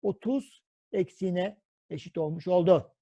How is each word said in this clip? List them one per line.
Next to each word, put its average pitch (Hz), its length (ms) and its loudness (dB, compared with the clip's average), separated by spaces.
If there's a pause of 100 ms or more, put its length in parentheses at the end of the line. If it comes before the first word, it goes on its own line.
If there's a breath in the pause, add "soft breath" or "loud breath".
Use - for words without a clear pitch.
otuz 226 600 -6 (280)
eksiğine 185 680 -4 (300)
eşit 165 280 -12
olmuş 160 300 -6
oldu. 180 540 4